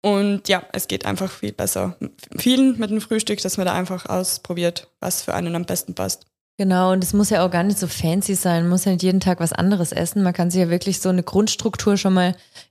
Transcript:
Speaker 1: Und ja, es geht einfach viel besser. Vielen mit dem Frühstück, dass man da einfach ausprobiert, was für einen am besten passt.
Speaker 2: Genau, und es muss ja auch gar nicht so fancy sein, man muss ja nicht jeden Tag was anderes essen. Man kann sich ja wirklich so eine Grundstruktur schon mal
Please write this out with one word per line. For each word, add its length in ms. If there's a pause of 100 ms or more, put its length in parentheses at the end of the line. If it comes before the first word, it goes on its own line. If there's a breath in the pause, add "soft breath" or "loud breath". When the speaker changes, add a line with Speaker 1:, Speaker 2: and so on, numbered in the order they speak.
Speaker 1:
Und 460
ja, 140 (100)
es 160
geht 160
einfach 260
viel 220
besser. 460 (400)
Vielen 400
mit 120
dem 120
Frühstück, 400
dass 160
man 80
da 80
einfach 320
ausprobiert, 840 (120)
was 200
für 140
einen 200
am 120
besten 280
passt. 300 (320)
Speaker 2:
Genau, 360
und 120
es 80
muss 180
ja 140
auch 60
gar 120
nicht 160
so 80
fancy 480
sein, 300
man 60
muss 140
ja 80
nicht 100
jeden 180
Tag 200
was 120
anderes 400
essen. 300
Man 120
kann 160
sich 100
ja 80
wirklich 320
so 80
eine 140
Grundstruktur 720
schon 160
mal 220 (360 loud breath)